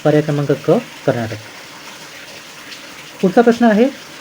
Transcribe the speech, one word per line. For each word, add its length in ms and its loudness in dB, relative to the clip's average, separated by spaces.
पर्याय 180 2
क्रमांक 300 -2
क, 200 0
कर्नाटक. 320 -4
पुढचा 200 2
प्रश्न 240 2
आहे 560 0